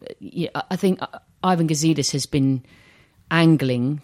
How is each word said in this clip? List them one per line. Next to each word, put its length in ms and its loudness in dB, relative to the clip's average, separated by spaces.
uh, 120 -16
yeah, 340 -8
I, 80 -6
I 40 -4
think, 240 0
uh, 60 -8
Ivan 260 2
Gazidis 440 0
has 140 -4
been 360 0
angling 720 2